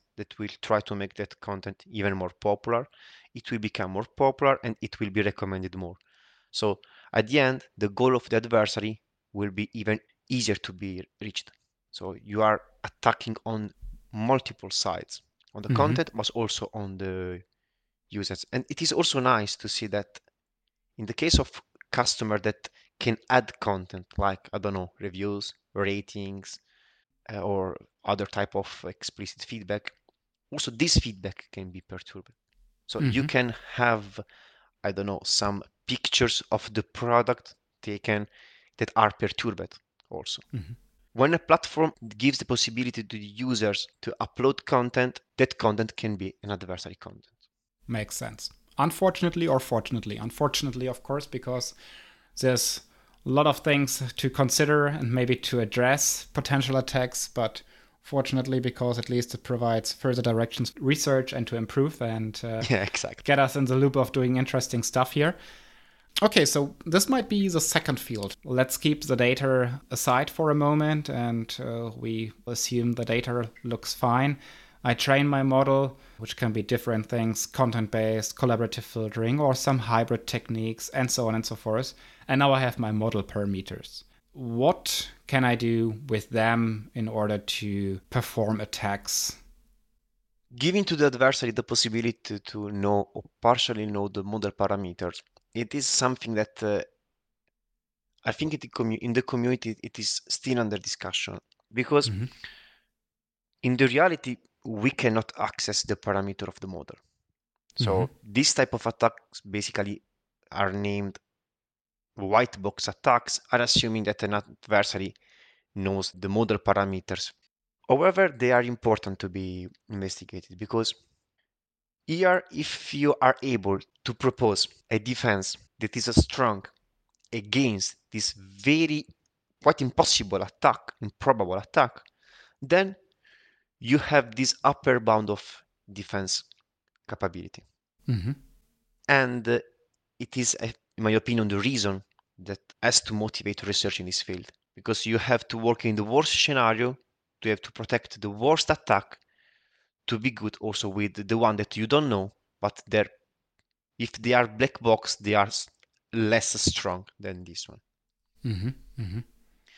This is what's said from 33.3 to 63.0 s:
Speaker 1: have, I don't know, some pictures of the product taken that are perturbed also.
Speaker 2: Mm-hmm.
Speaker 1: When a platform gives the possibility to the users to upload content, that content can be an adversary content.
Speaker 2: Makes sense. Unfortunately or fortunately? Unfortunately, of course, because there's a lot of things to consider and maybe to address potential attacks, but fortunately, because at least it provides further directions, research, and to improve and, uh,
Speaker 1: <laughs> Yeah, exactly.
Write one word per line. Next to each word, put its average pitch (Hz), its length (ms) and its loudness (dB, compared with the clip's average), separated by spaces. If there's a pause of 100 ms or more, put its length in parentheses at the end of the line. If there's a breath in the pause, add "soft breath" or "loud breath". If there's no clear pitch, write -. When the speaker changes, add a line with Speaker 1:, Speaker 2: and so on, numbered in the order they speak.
Speaker 1:
have, 110 460 0 (640 soft breath)
I 101 80 -2
don't 98 140 -4
know, 101 180 -4
some 196 400 0 (240)
pictures - 640 0
of 110 220 -4
the 107 100 -2
product 120 720 0 (260)
taken 104 460 -2 (500 soft breath)
that - 180 -2
are 107 160 8
perturbed - 640 -6 (360)
also. - 320 -10 (120)
Speaker 2:
Mm-hmm. 107 200 -10 (400)
Speaker 1:
When 139 200 4
a 165 60 0
platform 160 540 2 (240)
gives 131 200 2
the - 80 -6
possibility 120 580 -2
to 104 140 -12
the 104 80 -10
users 107 640 -2 (140)
to - 200 -8
upload 131 440 0
content, 123 560 2 (160)
that 131 200 2
content 110 400 0
can 107 200 -4
be 95 260 -8
an 104 80 -8
adversary 90 440 -10
content. - 400 -20 (520)
Speaker 2:
Makes 107 280 -6
sense. - 340 -10 (280)
Unfortunately 170 680 2
or 135 120 4
fortunately? 110 580 -2
Unfortunately, 127 720 -2
of 123 160 -6
course, 143 220 -4
because 127 480 -6 (640 loud breath)
there's 127 420 2 (440 soft breath)
a 135 40 -4
lot 143 160 4
of 143 140 4
things 143 420 2 (140)
to 135 140 -2
consider 143 580 4
and 143 240 -2
maybe 123 240 2
to - 240 -2
address 123 760 2
potential 135 440 0
attacks, 127 500 -2
but - 340 -2 (400 soft breath)
fortunately, 131 600 0
because 123 360 0
at - 120 -6
least 120 240 -2
it - 100 -10
provides 117 480 0
further 123 300 0
directions, 117 580 0
research, 135 540 2
and 123 140 -2
to 120 100 -4
improve 135 440 0
and, 113 420 -4
uh, 113 220 -4
Speaker 1:
<laughs> - 40 -6
Yeah, 101 140 2
exactly. - 420 -6